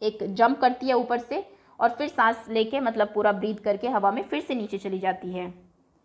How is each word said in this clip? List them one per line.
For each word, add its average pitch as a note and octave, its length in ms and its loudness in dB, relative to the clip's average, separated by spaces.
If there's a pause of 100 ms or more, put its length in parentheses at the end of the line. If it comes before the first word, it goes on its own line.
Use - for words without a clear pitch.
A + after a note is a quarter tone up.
एक G#3+ 220 -2
जंप A#3 360 4
करती B3+ 280 2
है C4 60 4
ऊपर A#3+ 240 2
से C#4+ 320 -6 (300)
और A#3 100 4
फिर C#4+ 180 -4
सांस - 420 2
लेके, A3 300 0
मतलब A3+ 340 0
पूरा G#3 180 2
ब्रीथ G#3 240 -2
करके G#3 320 -2
हवा D4 240 2
में A#3+ 120 -4
फिर - 180 -4
से C#4+ 140 -6
नीचे G3+ 220 -6
चली F#3+ 220 -6
जाती F#3 280 -2
है। F3+ 440 -10 (340)